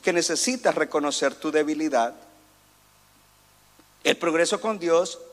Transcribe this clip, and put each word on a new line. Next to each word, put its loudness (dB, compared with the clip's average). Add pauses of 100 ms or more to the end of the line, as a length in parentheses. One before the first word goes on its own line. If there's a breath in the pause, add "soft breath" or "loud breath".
que 0
necesitas 0
reconocer 0
tu -6
debilidad. 0 (1900)
El 2
progreso 0
con -4
Dios 0 (140)